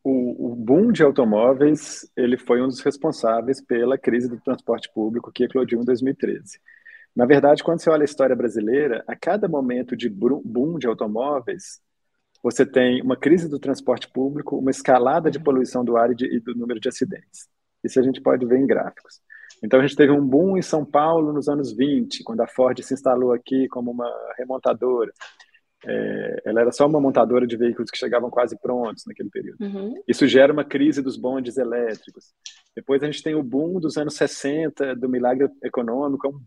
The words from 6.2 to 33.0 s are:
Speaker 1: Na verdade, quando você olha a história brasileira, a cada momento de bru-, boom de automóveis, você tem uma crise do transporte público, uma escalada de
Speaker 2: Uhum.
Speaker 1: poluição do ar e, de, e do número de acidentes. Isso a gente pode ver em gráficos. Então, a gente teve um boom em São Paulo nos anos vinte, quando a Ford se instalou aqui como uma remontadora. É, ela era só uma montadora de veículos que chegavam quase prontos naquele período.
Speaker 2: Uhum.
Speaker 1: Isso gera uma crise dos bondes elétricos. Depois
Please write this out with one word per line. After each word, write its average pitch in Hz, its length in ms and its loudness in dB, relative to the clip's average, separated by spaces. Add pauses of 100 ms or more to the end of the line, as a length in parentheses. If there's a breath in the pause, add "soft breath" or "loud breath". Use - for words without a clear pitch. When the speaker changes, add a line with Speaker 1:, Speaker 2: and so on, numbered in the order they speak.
Speaker 1:
Na 120 100 2
verdade, 143 380 6
quando 170 160 0
você 165 100 2
olha 156 140 4
a - 20 4
história 131 300 0
brasileira, 117 720 -2
a 123 80 -10
cada 196 320 -2
momento 127 500 -2
de 117 120 -4
bru-, 120 360 0
boom 139 340 -4
de 123 80 -4
automóveis, 113 920 -6 (600)
você 123 240 2
tem 127 360 2
uma 127 160 0
crise 165 320 2
do 143 100 -6
transporte 127 480 -4
público, 139 500 -4
uma 131 140 0
escalada 139 580 2
de 131 100 -4
Speaker 2:
Uhum. - 40 -12
Speaker 1:
poluição 127 400 0
do 117 140 0
ar 117 140 4
e, 117 40 0
de, 123 120 -4
e 123 120 -2
do 117 160 -8
número 120 240 -6
de 120 80 -6
acidentes. - 600 -8 (340)
Isso - 160 0
a 123 40 4
gente 131 180 -2
pode 131 240 0
ver 123 140 4
em 135 80 2
gráficos. - 520 -4 (440 loud breath)
Então, 127 160 4
a - 20 6
gente 139 140 0
teve 143 160 8
um 143 120 4
boom 160 320 4
em 180 60 2
São 156 240 -2
Paulo 151 480 2
nos 147 160 -2
anos 139 260 -2
vinte, 131 480 -2
quando 117 180 -4
a 113 60 0
Ford 127 320 0
se 131 140 -6
instalou 127 400 2
aqui 131 360 0
como 120 200 -6
uma 120 180 -8 (300)
remontadora. 123 720 -2 (720 loud breath)
É, 107 640 -6
ela 110 160 0
era 120 100 4
só - 140 2
uma 151 160 2
montadora 123 460 2
de 117 100 -6
veículos 117 320 -2
que - 80 -12
chegavam 120 320 -2
quase 120 300 -2
prontos 120 480 -6
naquele 110 220 -12
período. - 320 -12
Speaker 2:
Uhum. 202 340 -8 (120)
Speaker 1:
Isso - 200 2
gera 135 260 8
uma 147 100 -2
crise 139 380 0
dos 127 160 -6
bondes 123 400 -6
elétricos. 117 760 -6 (420 loud breath)
Depois 135 260 -2